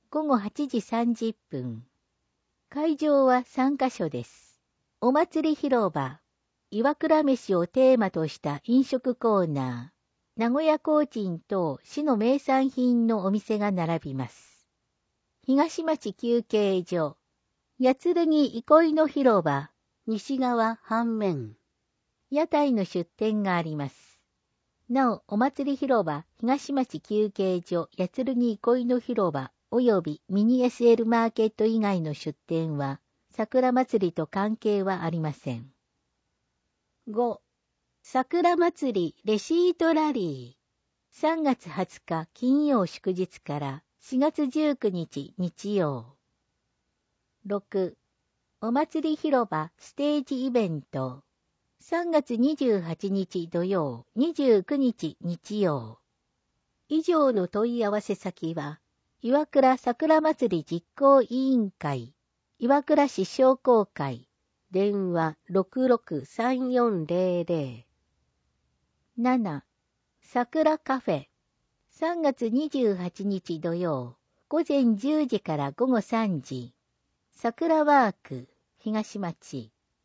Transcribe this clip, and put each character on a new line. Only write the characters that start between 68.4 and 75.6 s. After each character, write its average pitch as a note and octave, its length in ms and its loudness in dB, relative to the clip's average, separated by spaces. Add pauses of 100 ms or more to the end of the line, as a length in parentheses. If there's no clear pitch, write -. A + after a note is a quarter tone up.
七、 A#3 480 -2 (560)
桜 D#4 560 0
カ C4 240 -6
フ - 100 -4
ェ。 C#3 140 -2 (640)
三 E4+ 320 -4
月 C4+ 300 -2
二 C#4+ 180 0
十 A#3 260 0
八 F3+ 300 -8
日 F#3 360 -4
土 E3+ 140 -4
曜、 D3 440 -4 (320)
午 D#4+ 180 0
前 B3+ 280 4
十 D4 280 0
時 A#3 160 -2
か D#3 160 -4
ら C#3 160 -4